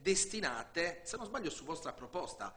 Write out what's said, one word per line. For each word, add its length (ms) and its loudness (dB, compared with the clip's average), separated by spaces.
destinate, 1040 2
se 120 -4
non 100 -6
sbaglio 220 -2
su 140 -4
vostra 300 -4
proposta, 640 -4